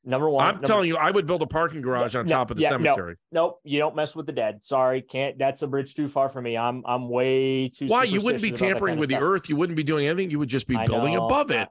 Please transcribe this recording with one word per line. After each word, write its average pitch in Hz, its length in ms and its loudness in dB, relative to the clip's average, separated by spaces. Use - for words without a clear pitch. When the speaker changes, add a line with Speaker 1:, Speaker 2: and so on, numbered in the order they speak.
Speaker 1:
Number 135 260 0
one. 139 140 4
Speaker 2:
I'm 190 100 4
Speaker 1:
Number 139 120 -6
Speaker 2:
telling 202 220 4
you, 165 80 0
I 156 140 2
would 196 160 2
build 165 160 0
a 143 60 0
parking 160 320 -2
garage 123 340 -2
Speaker 1:
No, 123 60 -2
Speaker 2:
on 117 60 -2
Speaker 1:
no, 165 40 0
Speaker 2:
top 127 220 2
of - 40 -6
the 156 60 0
Speaker 1:
yeah, 143 80 4
no. 135 60 0
Speaker 2:
cemetery. 98 400 0
Speaker 1:
Nope, 170 320 0
you 147 160 -2
don't 151 160 0
mess 151 180 -4
with 156 120 -8
the 151 60 -8
dead. 107 320 -4
Sorry, 131 380 2
can't. 135 340 -4
That's 135 260 -2
a 147 40 -4
bridge 139 280 -4
too 151 140 -2
far 139 200 0
for 131 120 -8
me. 120 160 -4
I'm, 120 300 -2
I'm 123 220 -2
way 131 600 2
too 139 180 -8
Speaker 2:
Why? 247 180 4
You 196 160 0
wouldn't 233 220 0
be 220 80 0
Speaker 1:
superstitious - 100 -4
about 190 80 2
that 190 60 2
Speaker 2:
tampering 190 180 0
Speaker 1:
kind 156 60 -2
of - 20 -2
Speaker 2:
with 143 100 0
the 135 60 2
Speaker 1:
stuff. 135 80 0
Speaker 2:
earth. 185 240 0
You 151 80 0
wouldn't 170 200 0
be 156 60 -2
doing 147 240 0
anything. 175 240 -2
You 147 80 -2
would 147 100 -2
just 123 200 -2
be 127 80 0
Speaker 1:
I 113 100 0
Speaker 2:
building 117 280 2
Speaker 1:
know. - 120 0
Speaker 2:
above 285 240 2
it. 220 200 0